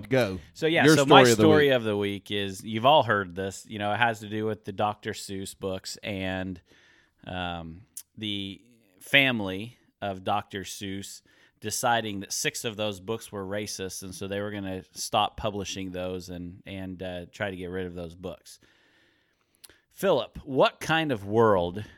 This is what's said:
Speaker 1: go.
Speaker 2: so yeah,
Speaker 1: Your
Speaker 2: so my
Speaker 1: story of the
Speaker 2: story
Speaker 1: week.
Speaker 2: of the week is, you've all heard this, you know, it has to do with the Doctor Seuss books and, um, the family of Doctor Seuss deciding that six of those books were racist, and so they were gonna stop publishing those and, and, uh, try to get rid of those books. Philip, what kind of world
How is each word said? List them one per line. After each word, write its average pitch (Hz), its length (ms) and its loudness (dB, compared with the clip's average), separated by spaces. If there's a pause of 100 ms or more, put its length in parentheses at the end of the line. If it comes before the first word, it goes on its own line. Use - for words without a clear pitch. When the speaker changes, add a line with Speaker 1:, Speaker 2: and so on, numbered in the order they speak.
Speaker 1:
go. 104 320 2 (140)
Speaker 2:
so 165 120 -2
yeah, 156 200 4
Speaker 1:
Your 156 100 10
Speaker 2:
so 143 80 6
my 135 200 10
Speaker 1:
story 120 80 8
of 110 40 4
the 107 60 6
Speaker 2:
story 147 240 8
Speaker 1:
week. 139 80 4
Speaker 2:
of 117 100 2
the 104 120 0
week 101 340 -4
is, 98 340 -6
you've 110 220 0
all 147 160 8
heard 101 320 0
this, 95 340 -6
you 107 100 -8
know, 104 140 -2
it 104 60 -2
has 113 220 0
to 107 100 -12
do 107 160 -2
with 107 180 -4
the 104 80 -8
Doctor 104 400 -4
Seuss 95 440 -10
books 95 460 -8
and, 95 580 -4 (680)
um, 87 560 -8 (340)
the 101 460 -8 (360)
family 117 760 0 (240)
of 95 240 -6
Doctor 104 380 -4
Seuss 98 580 -10 (400)
deciding 110 580 -2
that 98 140 -10
six - 320 -4
of 110 120 -6
those 104 220 -4
books 110 320 -8
were 98 160 -8
racist, 101 560 -8
and 95 100 -12
so 98 140 -10
they 98 140 -4
were 104 100 -6
gonna 95 320 -8 (120)
stop - 420 0
publishing 98 560 -6
those 92 360 -8
and, 87 380 -12
and, 92 340 -10
uh, 90 300 -8
try 104 200 -6
to 95 60 -10
get 90 140 -8
rid 117 160 -4
of 87 80 -10
those 87 220 -10
books. - 420 -14 (1300)
Philip, 156 520 0
what 143 360 2
kind 156 320 0
of 98 140 -6
world 104 580 4 (140)